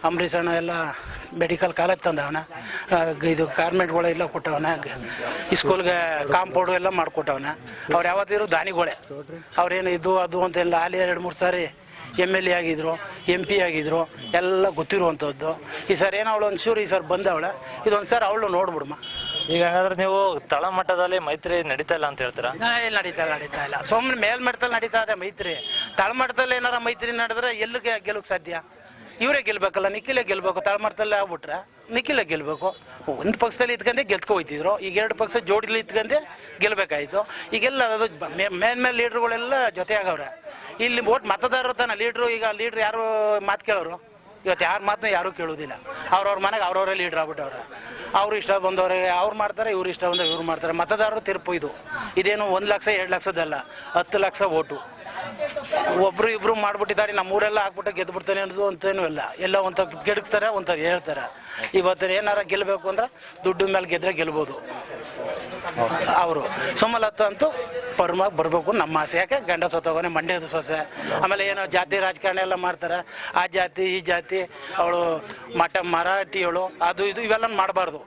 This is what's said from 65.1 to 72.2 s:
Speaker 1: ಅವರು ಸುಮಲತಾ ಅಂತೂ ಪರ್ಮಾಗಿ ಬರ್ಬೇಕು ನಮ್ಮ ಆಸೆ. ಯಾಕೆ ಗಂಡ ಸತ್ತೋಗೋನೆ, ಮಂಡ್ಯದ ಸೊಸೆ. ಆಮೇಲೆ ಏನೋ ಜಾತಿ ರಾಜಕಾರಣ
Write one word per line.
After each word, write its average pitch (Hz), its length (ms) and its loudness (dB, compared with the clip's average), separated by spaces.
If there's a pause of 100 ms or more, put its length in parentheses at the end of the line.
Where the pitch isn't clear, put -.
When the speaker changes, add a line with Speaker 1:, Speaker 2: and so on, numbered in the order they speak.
Speaker 1:
ಅವರು 170 280 2 (380)
ಸುಮಲತಾ 220 440 2
ಅಂತೂ 208 220 2 (500)
ಪರ್ಮಾಗಿ 180 400 2
ಬರ್ಬೇಕು 160 360 0
ನಮ್ಮ 160 260 2
ಆಸೆ. 156 200 0
ಯಾಕೆ 233 280 0
ಗಂಡ 170 180 0
ಸತ್ತೋಗೋನೆ, 165 440 0
ಮಂಡ್ಯದ 165 380 -2
ಸೊಸೆ. 156 320 -2 (460)
ಆಮೇಲೆ 196 220 2
ಏನೋ 196 200 -2
ಜಾತಿ 185 320 0
ರಾಜಕಾರಣ 190 400 0